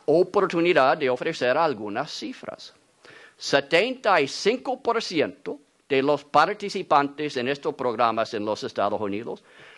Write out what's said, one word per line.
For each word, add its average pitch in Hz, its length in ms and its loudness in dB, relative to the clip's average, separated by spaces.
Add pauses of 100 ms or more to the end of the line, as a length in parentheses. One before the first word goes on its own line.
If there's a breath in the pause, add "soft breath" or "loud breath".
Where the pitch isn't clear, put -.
oportunidad 170 920 2
de 135 140 0
ofrecer 131 440 -2
algunas 127 540 -2
cifras. - 640 -14 (640 loud breath)
Setenta 180 800 2
y 139 100 2
cinco 254 520 -2
por 233 220 0
ciento 156 560 -4 (280)
de 135 140 2
los 143 220 0
participantes 151 1120 0
en 123 120 -2
estos 143 260 -4
programas 113 580 0
en 107 120 -4
los 107 180 -4
Estados 104 360 -2
Unidos 107 440 -8 (340 loud breath)